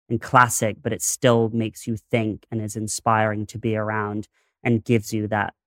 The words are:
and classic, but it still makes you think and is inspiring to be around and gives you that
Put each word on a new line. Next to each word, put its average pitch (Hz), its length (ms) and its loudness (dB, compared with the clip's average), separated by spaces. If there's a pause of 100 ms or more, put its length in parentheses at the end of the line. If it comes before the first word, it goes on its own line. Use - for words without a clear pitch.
and 117 120 -2
classic, 117 640 4
but 113 100 -4
it 98 100 -6
still 117 480 2
makes 113 360 -4
you 113 100 -4 (140)
think 110 400 -2
and 113 100 -4
is 107 140 -8
inspiring 107 720 0
to - 140 -12
be 110 160 -2
around 107 500 -4 (380)
and 117 200 2
gives 113 300 0
you 107 140 -2
that 101 260 -2 (120)